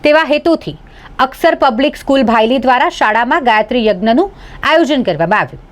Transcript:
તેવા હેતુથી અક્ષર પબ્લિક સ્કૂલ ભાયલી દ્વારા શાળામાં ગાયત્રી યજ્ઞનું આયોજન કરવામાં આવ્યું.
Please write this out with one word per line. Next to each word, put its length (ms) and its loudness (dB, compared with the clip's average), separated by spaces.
તેવા 260 2
હેતુથી 460 -2
અક્ષર 360 0
પબ્લિક 420 0
સ્કૂલ 260 0
ભાયલી 360 2
દ્વારા 300 2
શાળામાં 560 -2
ગાયત્રી 420 0
યજ્ઞનું 440 0
આયોજન 400 2
કરવામાં 360 -2
આવ્યું. 340 -6